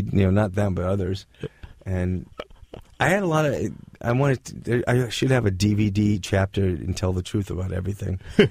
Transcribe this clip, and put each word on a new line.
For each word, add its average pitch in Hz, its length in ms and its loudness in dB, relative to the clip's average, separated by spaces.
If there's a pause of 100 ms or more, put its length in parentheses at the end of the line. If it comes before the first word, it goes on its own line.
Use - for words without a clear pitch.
(100)
you 98 140 4
know, 95 60 4
not 98 240 2
them, 101 200 0
but 90 120 -4
others. 95 400 -4 (580)
And 92 400 -2 (760)
I 131 100 2
had 196 140 2
a 190 40 -2
lot 156 180 2
of, 139 100 0 (460)
I 117 120 0
wanted 131 340 2
to, - 80 -16
there, 120 340 -2
I 123 220 2
should 131 200 0
have 127 140 4
a 104 60 2
D 101 240 2
V 107 160 2
D 104 280 2
chapter 98 460 0
and 87 320 -2
tell 92 160 0
the 92 100 -2
truth 101 280 -4
about 92 220 -4
everything 95 480 -6 (300)